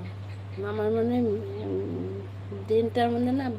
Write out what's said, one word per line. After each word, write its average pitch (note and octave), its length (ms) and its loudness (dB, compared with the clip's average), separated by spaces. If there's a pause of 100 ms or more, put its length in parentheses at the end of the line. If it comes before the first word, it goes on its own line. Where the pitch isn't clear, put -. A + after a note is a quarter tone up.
(640)
আমার G#3 260 0
মানে, A#3 300 4
উম, G3 1000 -2 (320)
ব্রেনটার A#3 580 4
মধ্যে B3 220 2
না C4 260 0